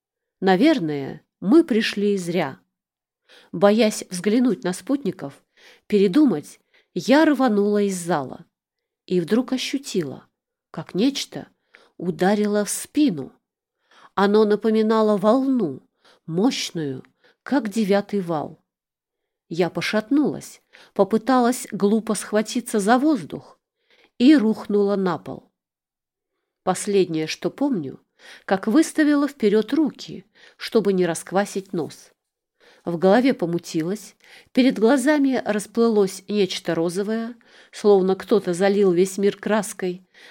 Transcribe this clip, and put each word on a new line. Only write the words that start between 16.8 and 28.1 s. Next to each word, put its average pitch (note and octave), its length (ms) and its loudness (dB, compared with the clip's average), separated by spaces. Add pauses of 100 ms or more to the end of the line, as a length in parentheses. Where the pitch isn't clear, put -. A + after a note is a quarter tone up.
как A#3+ 260 -2
девятый G3+ 520 0
вал. E3 440 -6 (840)
Я E3 200 -2
пошатнулась, G#3+ 920 -2 (320)
попыталась A#3 800 0
глупо G#3 420 0
схватиться A3 640 -4
за A3 220 2
воздух A3+ 580 -4 (600)
и C#4+ 180 6
рухнула G#3 580 0
на F#3 240 -2
пол. - 320 -16 (1120)
Последнее, F3+ 640 -2
что - 240 -6
помню, F3+ 480 -4 (460)